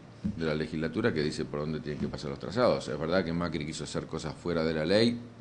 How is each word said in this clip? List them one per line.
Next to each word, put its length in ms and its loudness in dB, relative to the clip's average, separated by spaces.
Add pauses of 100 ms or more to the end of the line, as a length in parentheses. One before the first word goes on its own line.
(360)
de 100 -2
la 100 2
legislatura 580 0
que 80 2
dice 220 0
por 160 -4
dónde 220 -2
tienen 180 -6
que 80 0
pasar 220 -6
los 100 -6
trazados. 480 2
Es 100 -4
verdad 280 2
que 80 -2
Macri 320 0
quiso 180 -6
hacer 220 -4
cosas 280 -6
fuera 300 0
de 100 4
la 120 2
ley. 340 6 (220)